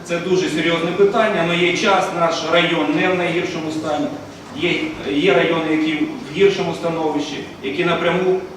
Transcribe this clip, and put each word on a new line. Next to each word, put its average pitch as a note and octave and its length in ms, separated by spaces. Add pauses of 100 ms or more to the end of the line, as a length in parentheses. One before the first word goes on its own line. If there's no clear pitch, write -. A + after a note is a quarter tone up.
Це E3+ 160
дуже E3+ 300
серйозне E3 420
питання, G3 540
але E3+ 120
є F3 200
час, D3 300 (120)
наш E3 240 (100)
район E3 420
не F3+ 140
в F#3 80
найгіршому E3 540
стані. D3+ 360 (480)
Є, D#3+ 160 (360)
є D3+ 260
райони, E3 380
які D#3 340
в C3+ 300
гіршому F3+ 380
становищі, D#3 720 (180)
які - 220
напряму F3+ 540 (180)